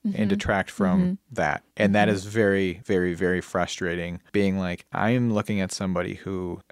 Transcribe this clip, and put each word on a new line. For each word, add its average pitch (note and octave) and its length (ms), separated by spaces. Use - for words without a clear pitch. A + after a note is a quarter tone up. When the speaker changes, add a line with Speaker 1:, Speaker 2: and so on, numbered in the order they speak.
Speaker 1:
and G3+ 120
Speaker 2:
Mm-hmm. G#2+ 140
Speaker 1:
detract G2 440
from F#3 280
Speaker 2:
Mm-hmm. F3+ 340
Speaker 1:
that. D#2+ 280
And G#2 180
that G#2 140
Speaker 2:
Mm-hmm. G#2 80
Speaker 1:
is F#2+ 80
very, G2 600
very, F2+ 300
very F2+ 260
frustrating, F2 800
being G2 260
like, F2+ 340
"I'm A#2 400
looking G#2 280
at F#2 100
somebody F#2+ 440
who F#2 460